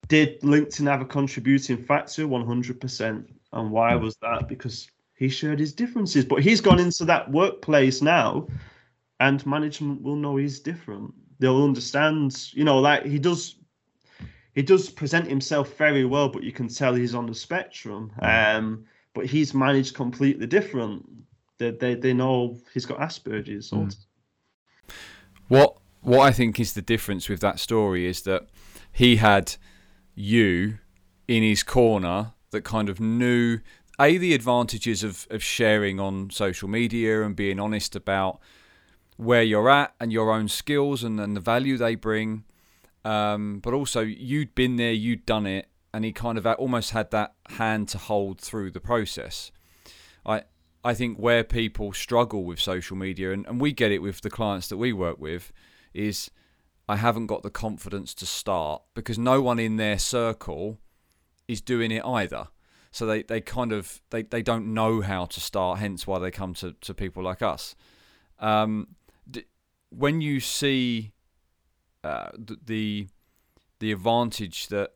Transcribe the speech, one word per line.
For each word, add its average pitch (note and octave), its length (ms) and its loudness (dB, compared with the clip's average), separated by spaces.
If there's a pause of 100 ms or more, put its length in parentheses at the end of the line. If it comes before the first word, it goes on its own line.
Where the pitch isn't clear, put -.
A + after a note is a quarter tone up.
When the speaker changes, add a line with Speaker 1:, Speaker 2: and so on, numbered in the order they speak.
Speaker 1:
Did D3+ 340 4
LinkedIn D3 480 2
have C3+ 100 2
a C3 60 -6
contributing C3+ 720 0
factor? D3 500 -2
One B2 160 -2
hundred B2 340 -4
percent. A2 480 -6 (280)
And A2+ 160 -4
why A#2 240 4
was A2 220 -2
that? A#2 320 -4
Because - 380 -10 (300)
he C3 140 0
shared D3+ 280 -2
his D3+ 140 -2
differences. G3 540 0
But C#3 160 2
he's G#3 180 6
gone F3+ 180 8
into F3 280 0
that E3 240 2
workplace D3 720 2
now, D#3 460 2 (720)
and C3+ 260 4
management D3 560 -4
will C#3+ 140 -4
know D3 200 -2
he's C#3 240 -2
different. A2 540 -10 (240)
They'll C3 260 4
understand, C#3+ 880 0
you C#3+ 120 0
know, C#3 160 6
like, D3 260 4
he D3 120 -2
does, E3+ 380 -2 (960)
he C#3+ 80 0
does F#3 280 6
present D#3+ 360 0
himself C#3 520 -2
very D3 260 4
well, C#3 240 2
but - 140 -6
you A#2 100 -6
can A#2+ 160 -6
tell B2+ 260 0
he's B2 200 0
on A#2+ 120 -4
the A2+ 80 -8
spectrum. A2 840 -8
Speaker 2:
Mm. A2 360 4
Speaker 1:
Um, A2 280 -4 (300)
but A2+ 100 -4
he's C#3 300 0
managed C3+ 400 2
completely B2 520 0
different. B2 600 -2 (480)
They, A#2 140 -2
they, B2 240 -2
they B2+ 180 0
know B2 460 0 (160)
he's B2 100 -4
got - 140 -10
Asperger's. G#2 720 -8
Speaker 2:
Mm. G#2 260 -4 (1500)
What, C3+ 300 8 (240)
what B2+ 180 8
I C#3 100 10
think A#2 300 2
is A2 140 -2
the G2+ 80 -6
difference G#2 480 -2
with F#2 100 -4
that G2+ 180 0
story G2 480 0
is F2+ 160 -4
that F#2+ 260 -2 (440)
he B2 240 8
had G#2 400 6 (600)
you G2+ 640 2 (480)
in A#2 160 2
his G#2+ 220 2
corner G#2+ 680 2 (180)
that G#2+ 120 -6
kind G#2+ 260 -2
of F#2+ 120 -6
knew, A#2 580 2 (400)
A, D3+ 180 6
the F3+ 160 2
advantages A#2 720 0
of, G#2 260 -8
of A2 140 -8
sharing G#2 560 2
on G2 320 -4
social G2 380 -2
media A2 560 0
and G#2 100 -4
being G2 240 -2
honest G#2 380 -4
about F#2+ 420 -2 (760)
where A#2 260 4
you're G#2+ 260 4
at C#3+ 320 6
and A2+ 120 -4
your A2 180 2
own A2 160 0
skills C#3+ 560 -2
and, A2 160 -4
and G#2 180 -4
the G2 40 -4
value B2 360 0
they A#2 200 0
bring, A2 480 -4 (600)
um, G#2 560 -2
but A#2 140 -4
also C3+ 260 -2
you'd B2+ 540 -4
been B2+ 220 2
there, A#2 160 0
you'd A2+ 340 -2
done G#2+ 200 0
it, F#2+ 220 -6 (240)
and A2 120 -4
he A2 80 -4
kind A#2 260 -4
of G2+ 80 -2
a-, A2+ 80 4
almost B2 380 -2
had A2 180 -4
that G#2+ 240 -2 (160)
hand A2 380 -2
to G2+ 100 -10
hold G2 420 -2
through G2 300 -8
the F2 100 -12
process. - 720 -4 (720)
I, G#2+ 180 -2 (400)
I A#2+ 120 0
think A#2 240 -4
where A#2 260 4
people A2 480 -4
struggle A2+ 520 0
with F2 160 -8
social F#2 360 -4
media, F#2+ 360 -6
and, G2 140 -6
and A#2+ 140 -6
we D3 120 2
get A2 200 2
it G2 80 0
with F#2+ 220 -8
the G#2 80 -6
clients G2+ 380 -4
that G2 100 -8
we A#2+ 140 0
work F2+ 260 -4
with, D#2+ 340 -10 (400)
is, G#2 380 -6 (580)
"I G#2 80 -2
haven't A2+ 300 -2
got G#2 160 -6
the G#2 80 -10
confidence G2+ 640 -10
to F2+ 120 -14
start," D#2+ 560 -4 (120)
because A2+ 240 -8
no B2+ 240 4
one B2 160 0
in A2 180 -2
their G#2+ 220 0
circle A2 800 -4 (680)
is A2+ 140 -8
doing A#2 300 -2
it A2 140 -4
either. F#2+ 440 -4 (420)
So - 160 -6
they, A2 180 0
they A2+ 160 -4
kind A#2+ 320 -4
of, G#2 280 -8 (100)
they, A2+ 120 -6
they A#2 180 -6
don't A2+ 320 -2
know A2 280 2
how F#2+ 260 -4
to - 140 -12
start, F#2+ 400 -2
hence G2 260 -6
why F#2+ 140 -4
they F2+ 100 -4
come F#2 240 -10
to, F2+ 260 -12
to F#2+ 140 -12
people F#2 300 -8
like F#2 180 -6
us. D#2+ 320 -6 (640)
Um, G#2+ 560 -2 (340)
d-, - 180 -16 (440)
when C#3+ 300 0
you D3 180 -2
see, B2 760 -2 (920)
uh, A1 260 -8
th-, G#2+ 340 -16
the, G#2+ 440 -4 (720)
the A2 100 -4
advantage A2 800 -2
that G2+ 280 -4